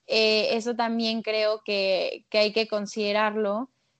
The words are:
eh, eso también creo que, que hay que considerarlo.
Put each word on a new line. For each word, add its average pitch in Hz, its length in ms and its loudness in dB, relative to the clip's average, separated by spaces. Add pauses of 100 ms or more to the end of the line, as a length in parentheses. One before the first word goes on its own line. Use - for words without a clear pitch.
eh, 214 480 2
eso 233 180 -2
también 226 480 -2
creo 214 420 0
que, 196 640 -2
que 214 100 0
hay 208 140 4
que 226 140 0
considerarlo. 208 1040 -2 (300)